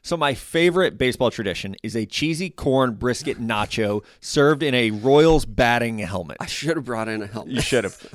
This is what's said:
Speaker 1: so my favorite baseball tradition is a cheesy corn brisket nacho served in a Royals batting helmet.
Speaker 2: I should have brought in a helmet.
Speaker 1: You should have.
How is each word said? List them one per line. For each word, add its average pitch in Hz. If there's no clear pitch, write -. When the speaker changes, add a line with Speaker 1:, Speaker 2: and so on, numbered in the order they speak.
Speaker 1:
so 170
my 147
favorite 170
baseball 123
tradition 98
is 110
a 110
cheesy 160
corn 131
brisket 120
nacho 107
served 147
in 139
a 117
Royals 139
batting 117
helmet. 90
Speaker 2:
I -
should 160
have 139
brought 113
in 110
a 101
helmet. 107
Speaker 1:
You 123
should 120
have. -